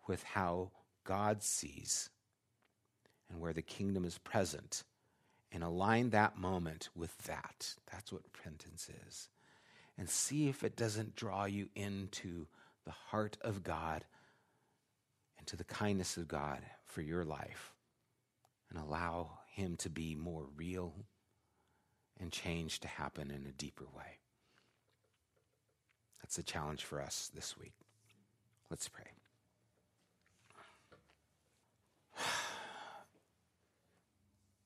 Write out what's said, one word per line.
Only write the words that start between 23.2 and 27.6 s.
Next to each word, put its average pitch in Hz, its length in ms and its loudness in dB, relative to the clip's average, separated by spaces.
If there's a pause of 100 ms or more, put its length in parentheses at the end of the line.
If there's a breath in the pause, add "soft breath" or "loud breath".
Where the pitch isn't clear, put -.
in 69 160 -6
a 69 60 -10
deeper 67 340 -8 (100)
way. - 240 -14 (2000)
That's - 140 -8
the 85 80 -2
challenge 76 420 -2
for 71 160 -2
us - 320 -4
this - 240 -8
week. - 160 -16 (960)